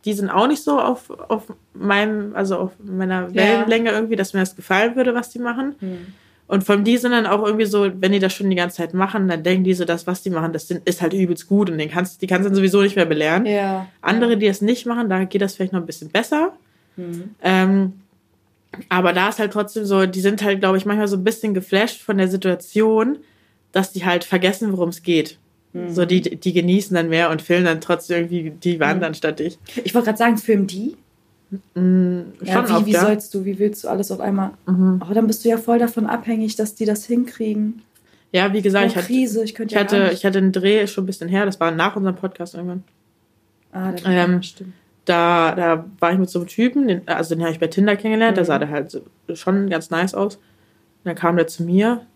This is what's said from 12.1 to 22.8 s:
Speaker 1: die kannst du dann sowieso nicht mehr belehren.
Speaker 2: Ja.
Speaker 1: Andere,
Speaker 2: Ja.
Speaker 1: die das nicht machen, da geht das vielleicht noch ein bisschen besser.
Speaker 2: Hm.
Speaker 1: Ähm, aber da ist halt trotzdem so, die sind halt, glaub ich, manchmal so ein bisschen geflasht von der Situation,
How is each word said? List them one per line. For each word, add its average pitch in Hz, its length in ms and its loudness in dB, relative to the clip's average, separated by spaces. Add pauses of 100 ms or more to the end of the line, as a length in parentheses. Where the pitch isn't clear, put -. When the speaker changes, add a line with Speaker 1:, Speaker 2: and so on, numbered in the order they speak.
Speaker 1:
die 190 60 -4
kannst 190 180 2
du 202 40 -2
dann 190 60 2
sowieso 190 260 4
nicht 196 140 2
mehr 185 100 4
belehren. 156 400 2
Speaker 2:
Ja. 196 420 -2 (140)
Speaker 1:
Andere, 233 300 2
Speaker 2:
Ja. 214 80 2
Speaker 1:
die 208 80 2
das 196 140 0
nicht 240 240 0
machen, 233 240 -2
da 185 160 0
geht 196 160 -2
das 190 140 -2
vielleicht 185 180 -4
noch 180 80 -2
ein 165 40 -8
bisschen 156 240 -14
besser. 302 440 0 (420)
Speaker 2:
Hm. 175 480 -12
Speaker 1:
Ähm, 190 500 2 (960)
aber 180 240 2
da 185 160 2
ist 226 80 -8
halt 208 160 -2
trotzdem 208 320 -4
so, 196 220 2
die 185 140 -4
sind 196 220 0
halt, 196 180 0
glaub 190 140 2
ich, 190 100 -2
manchmal 208 220 0
so 196 100 -2
ein 185 80 -4
bisschen 220 280 -2
geflasht 190 480 -2
von 196 160 -4
der 190 120 2
Situation, 214 880 0 (560)